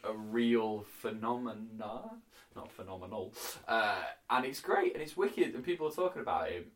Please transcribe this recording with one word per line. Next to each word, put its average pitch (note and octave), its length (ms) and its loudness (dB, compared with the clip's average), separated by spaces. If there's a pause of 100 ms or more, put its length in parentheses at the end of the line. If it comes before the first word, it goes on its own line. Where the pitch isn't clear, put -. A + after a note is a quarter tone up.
a A2 80 0
real G#2+ 720 4 (160)
phenomena. A2 1000 -4 (540)
Not - 140 -12
phenomenal, F#2 640 -8 (320)
uh, A2 300 4 (340)
and B2+ 160 4
it's C#3 140 -6
great D4 340 4
and D3+ 80 -4
it's D3+ 140 -6
wicked F#3 400 2
and B2+ 80 -6
people E3 240 0
are - 20 2
talking F3+ 320 0
about - 280 0
him. - 260 -6